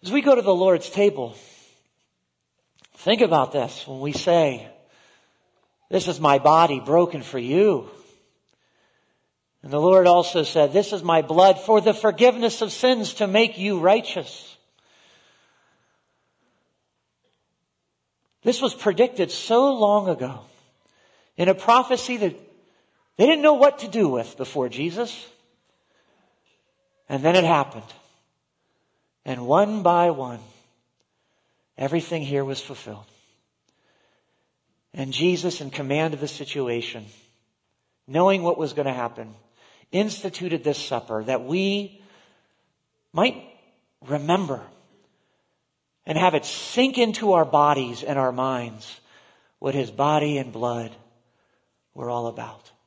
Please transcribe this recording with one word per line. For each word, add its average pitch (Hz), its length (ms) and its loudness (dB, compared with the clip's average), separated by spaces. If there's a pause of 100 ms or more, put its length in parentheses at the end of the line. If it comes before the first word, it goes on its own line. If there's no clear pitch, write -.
As 180 100 -10
we 277 100 2
go 277 120 6
to 247 80 0
the 190 120 4
Lord's 180 340 2
table, 147 480 -2 (1600)
think 214 260 0
about 160 320 2
this 127 340 -6
when 135 140 -12
we 143 120 -6
say, 143 540 0 (1200)
"This 180 180 -2
is 151 120 -6
my 143 180 4
body 151 420 4
broken 160 420 2
for 131 160 -10
you." 143 520 0 (1700)
And 139 100 -14
the 147 80 0
Lord 180 260 6
also 175 380 4
said, 147 280 2
"This 202 200 2
is 185 100 -6
my 165 200 2
blood 185 360 6
for 214 220 2
the 214 120 2
forgiveness 226 680 2
of 208 100 -6
sins 247 420 -2
to 208 120 -2
make 220 320 0
you 196 220 -2
righteous." - 760 -2 (3750)
This 240 200 0
was 262 120 -2
predicted 208 580 0
so 254 400 2
long 208 360 2
ago 131 360 -6 (920)
in 175 120 0
a 190 60 4
prophecy 247 640 2
that 208 200 -4 (800)
they 202 100 4
didn't 302 160 4
know 302 120 6
what 277 260 4
to 226 80 -10
do 202 200 0
with 123 280 -4
before 127 320 -6
Jesus. 165 580 -8 (1800)
And 139 160 -8
then 165 100 2
it 185 80 6
happened. 143 500 -2 (1300)
And 123 240 -10
one 208 340 2
by 175 280 4
one, 127 280 -8 (1400)
everything 160 460 -4
here 139 220 -4
was 135 160 -8
fulfilled. 107 500 -18 (1800)
And 135 180 -10
Jesus, 170 480 -2
in 139 100 -12
command 147 440 -4
of 135 60 -12
the 143 80 -8
situation, 120 800 -8 (1000)
knowing 180 380 2
what 170 140 -2
was 151 140 -6
gonna 139 220 -4
happen, 120 400 -10 (580)
instituted 180 680 -4
this 147 160 -2
supper 113 460 -8
that 123 200 -4
we 196 580 -4 (1080)
might 233 320 -2 (560)
remember 147 640 -4 (1400)
and 156 120 -4
have 175 180 2
it 147 100 0
sink 254 540 -4
into 220 340 0
our 170 120 4
bodies 139 580 0
and 139 160 -4
our 131 140 0
minds 123 680 -8 (580)
what 135 160 -6
his 127 160 -4
body 147 480 -2
and 127 140 -8
blood 113 420 -8 (1000)
were 127 160 -10
all 120 160 -6
about. 113 440 -14 (160)